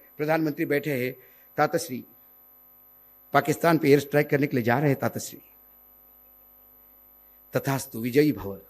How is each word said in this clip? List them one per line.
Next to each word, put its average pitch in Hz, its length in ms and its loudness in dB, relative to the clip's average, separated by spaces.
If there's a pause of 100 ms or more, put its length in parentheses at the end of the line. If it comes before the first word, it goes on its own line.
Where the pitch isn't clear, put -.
(180)
प्रधानमंत्री 156 480 -2
बैठे 139 400 -2
हैं, 127 100 -6 (420)
"ताताश्री, 151 480 -2 (1300)
पाकिस्तान 156 440 2
पे 143 120 2
एयर 143 100 8
स्ट्राइक 147 300 0
करने 143 180 2
के 131 100 -2
लिए 120 60 0
जा 120 160 2
रहे 151 100 2
हैं 131 100 0
ताताश्री, - 420 -6 (2250)
तथास्तु, 135 440 -2
विजयी 131 320 2
भव।" 98 380 -8